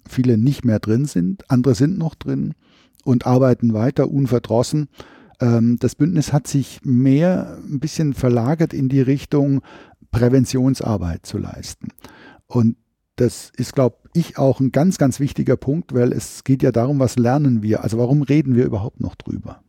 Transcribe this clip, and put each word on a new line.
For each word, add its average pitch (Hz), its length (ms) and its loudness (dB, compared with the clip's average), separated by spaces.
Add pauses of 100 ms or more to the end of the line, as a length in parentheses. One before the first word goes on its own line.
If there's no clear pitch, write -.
viele 123 300 2
nicht 127 280 0
mehr 110 120 2
drin 113 280 0
sind. 180 440 -4
Andere 127 240 4
sind 151 240 0
noch 165 160 -4
drin 135 400 -6 (500)
und 123 220 0
arbeiten 123 480 2
weiter 123 380 0
unverdrossen. 127 760 0 (540)
Ähm, 117 380 2
das - 160 -2
Bündnis 156 360 0
hat 151 140 0
sich - 380 -4
mehr 139 720 2 (100)
ein 139 120 -6
bisschen 151 340 -4
verlagert 131 600 0
in 143 140 -2
die 135 140 2
Richtung, 139 600 0 (500)
Präventionsarbeit 120 1120 0
zu 101 140 -8
leisten. - 480 -12 (580)
Und 117 320 0 (380)
das - 400 -2
ist, - 180 -6
glaub - 400 0
ich, - 240 -2
auch 135 220 2
ein 135 120 0
ganz, 175 260 2
ganz 131 220 0
wichtiger 135 360 -2
Punkt, 147 380 -6
weil 120 180 2
es - 320 -10
geht 131 200 0
ja 135 80 4
darum, 127 280 0
was 131 180 0
lernen 123 460 2
wir? 107 200 -2
Also 110 140 -2
warum 127 240 2
reden 139 340 0
wir 123 100 4
überhaupt 113 340 -6
noch - 160 -6
drüber? - 540 -12